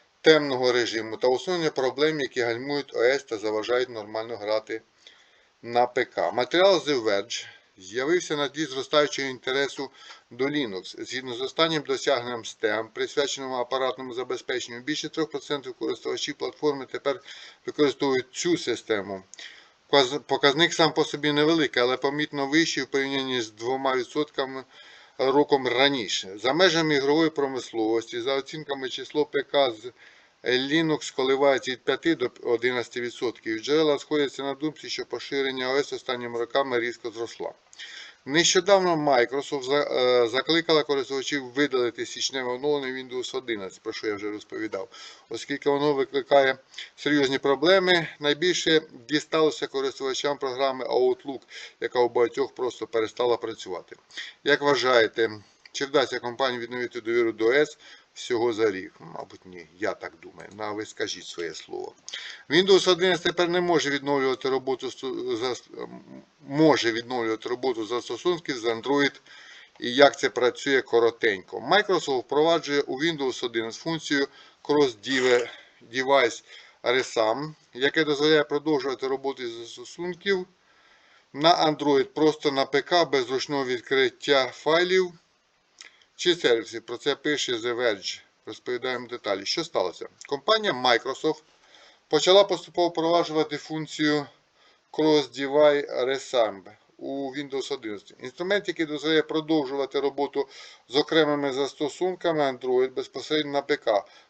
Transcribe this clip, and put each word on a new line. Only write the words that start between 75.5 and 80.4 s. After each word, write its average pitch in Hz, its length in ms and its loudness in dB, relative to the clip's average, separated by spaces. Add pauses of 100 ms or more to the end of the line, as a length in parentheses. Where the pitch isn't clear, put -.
Device 131 500 2 (380)
Resum, 123 720 0 (180)
яке 156 320 0
дозволяє 147 400 2
продовжувати 139 640 -2
роботу 135 380 -4
зі 117 60 -8
застосунків 170 920 -6 (840)